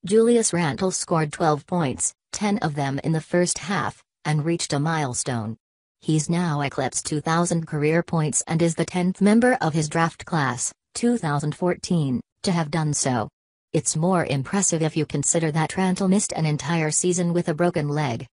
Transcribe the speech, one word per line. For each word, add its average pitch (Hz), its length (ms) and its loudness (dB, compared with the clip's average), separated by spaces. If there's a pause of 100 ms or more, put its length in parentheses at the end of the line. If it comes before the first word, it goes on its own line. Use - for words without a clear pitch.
Julius 226 480 4
Randle 170 380 0
scored 156 420 -2
twelve 151 320 2
points, 160 480 -2 (180)
ten 208 280 0
of 151 160 -2
them 139 280 -2
in 160 80 0
the 160 100 0
first 175 360 0
half, 165 460 -4 (200)
and 151 220 0
reached 170 260 -2
a 143 80 0
milestone. 127 800 -2 (420)
He's 156 300 0
now 170 320 0
eclipsed 135 460 -4
two 151 140 -2
thousand 165 440 0
career 156 380 0
points 156 420 -2
and 165 160 0
is 170 140 2
the 165 100 0
tenth 180 340 -2
member 233 360 6
of 160 180 0
his 156 160 0
draft 165 340 -2
class, 131 480 -2 (220)
two 240 240 0
thousand 151 380 -2
fourteen, 165 640 0 (220)
to 196 80 2
have 165 180 0
done 156 240 0
so. 123 340 0 (460)
It's - 220 0
more 170 300 2
impressive 160 580 0
if 156 120 -2
you 151 120 0
consider 156 460 -2
that 156 220 0
Randle 190 320 0
missed 196 260 2
an 160 120 -2
entire 156 460 0
season 175 420 0
with 175 160 0
a 160 60 -2
broken 165 340 0
leg. 143 440 -2